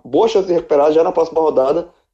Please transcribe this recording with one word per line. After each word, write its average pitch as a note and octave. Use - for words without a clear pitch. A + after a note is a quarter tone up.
boa E3
chance F#3+
de F3
recuperar D#3
já D#3+
na F3+
próxima D#3+
rodada, D3